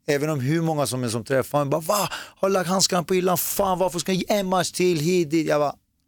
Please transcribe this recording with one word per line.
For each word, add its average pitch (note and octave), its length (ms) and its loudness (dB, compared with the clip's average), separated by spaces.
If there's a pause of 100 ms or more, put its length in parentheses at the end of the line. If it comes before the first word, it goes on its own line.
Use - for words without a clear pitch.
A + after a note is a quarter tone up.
Även D3 220 0
om D3 100 -2
hur D#3 220 0
många D3+ 240 0
som B2+ 180 -4
är A#2+ 40 -2
som A2 160 -4
träffar C3+ 400 0
mig C3+ 60 -4
bara, D#3 100 0
"Va? G3 320 0
Har - 360 -4
du G3 40 2
lagt F#3 160 0
handskarna F#3 360 0
på F#3+ 100 -2
hyllan? F#3 240 2
Fan, F#3+ 400 0
varför F3 200 0
ska F#3+ 140 -2
jag F3+ 60 2
ge G#3+ 200 0
en F#3+ 80 -2
match F#3 240 0
till F3+ 300 2
hit, E3+ 300 2
dit?" D#3+ 160 2
Jag D3+ 140 2
bara, C#3+ 140 -2 (340)